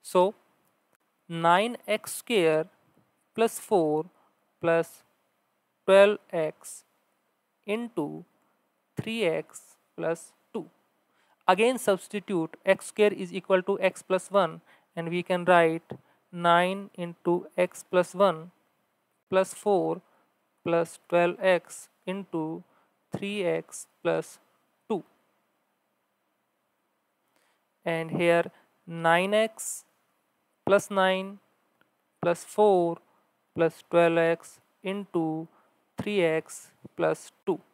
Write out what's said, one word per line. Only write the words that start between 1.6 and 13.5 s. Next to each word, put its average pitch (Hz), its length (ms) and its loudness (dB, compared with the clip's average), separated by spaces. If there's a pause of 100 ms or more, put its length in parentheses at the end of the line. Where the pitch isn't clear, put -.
x 214 280 -4
square 160 500 2 (720)
plus 226 240 0
four 160 480 0 (520)
plus 165 440 -2 (840)
twelve 202 320 6 (160)
x - 520 -6 (800)
into 180 580 -6 (720)
three 226 280 -6
x - 520 -6 (180)
plus 165 380 -6 (220)
two. 180 160 -10 (760)
Again 220 300 2
substitute 190 880 -4
x 190 220 0
square 208 260 2
is 185 220 -10
equal 190 300 0